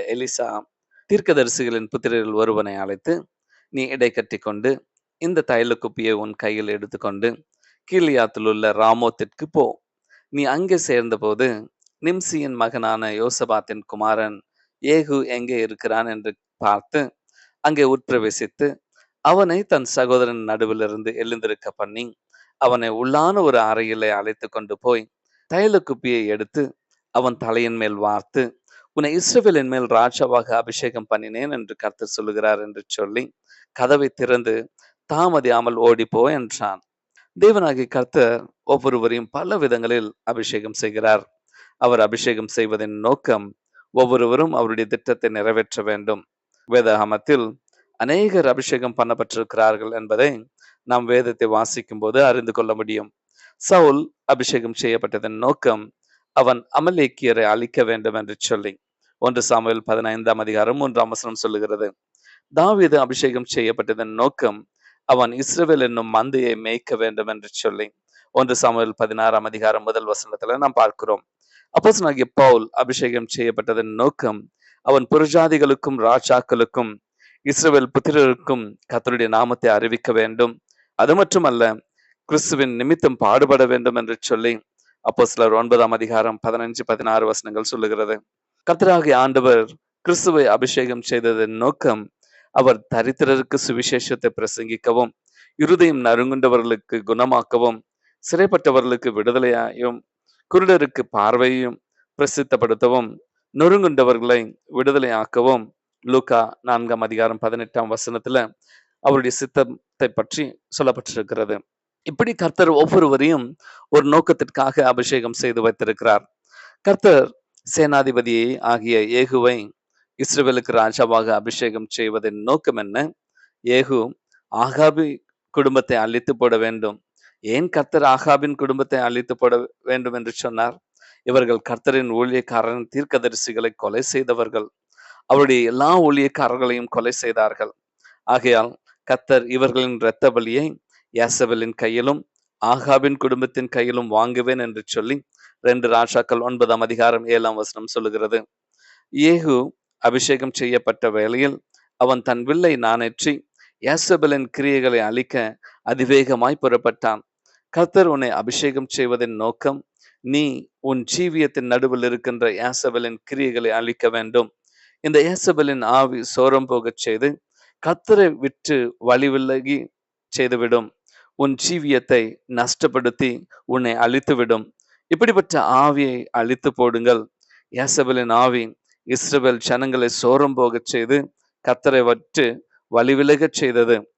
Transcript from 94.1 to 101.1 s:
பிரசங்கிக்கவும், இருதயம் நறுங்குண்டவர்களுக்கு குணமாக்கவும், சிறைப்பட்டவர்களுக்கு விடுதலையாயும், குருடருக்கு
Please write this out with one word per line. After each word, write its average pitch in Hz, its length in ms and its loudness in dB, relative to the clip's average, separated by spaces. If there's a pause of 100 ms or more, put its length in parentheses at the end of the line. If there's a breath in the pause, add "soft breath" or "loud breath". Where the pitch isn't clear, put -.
பிரசங்கிக்கவும், 113 760 -2 (440 soft breath)
இருதயம் 151 500 2
நறுங்குண்டவர்களுக்கு 117 1000 0
குணமாக்கவும், 117 760 0 (500)
சிறைப்பட்டவர்களுக்கு 131 800 2
விடுதலையாயும், 120 920 -2 (560)
குருடருக்கு 170 480 2 (140)